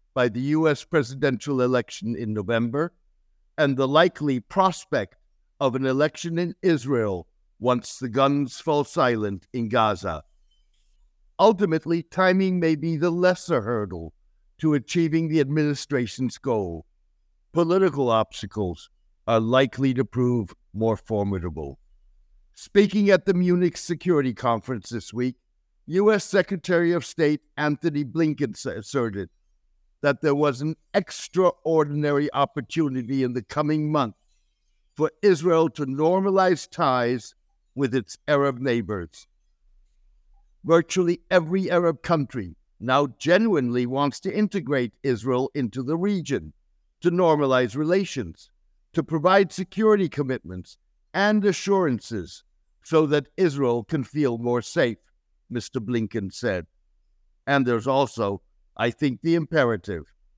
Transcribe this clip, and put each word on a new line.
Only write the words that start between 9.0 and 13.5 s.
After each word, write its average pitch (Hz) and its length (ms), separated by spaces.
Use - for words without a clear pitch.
in 117 160
Gaza. 101 540
Ultimately, 170 640
timing 185 560
may 165 180
be 156 200
the 170 140
lesser 175 500